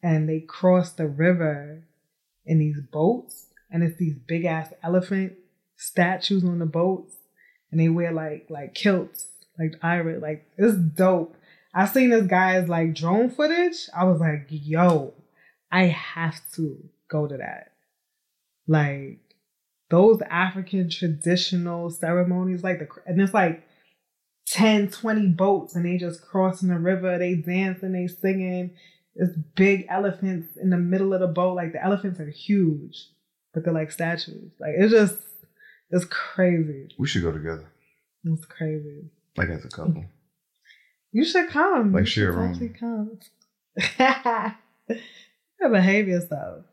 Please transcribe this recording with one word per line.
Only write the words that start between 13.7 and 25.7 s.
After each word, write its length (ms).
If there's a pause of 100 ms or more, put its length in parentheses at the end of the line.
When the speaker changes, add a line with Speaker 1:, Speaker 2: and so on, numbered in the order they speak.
Speaker 1:
I 80
was 160
like, 280
"Yo, 640 (560)
I 140
have 560 (140)
to 280 (260)
go 200
to 80
that." 360 (960)
Like, 540 (680)
those 320
African 680
traditional 1000
ceremonies, 760
like, 160
the 60
cr-, 200
and 140
it's, 140
like, 300 (840)
ten, 440
twenty 380
boats, 480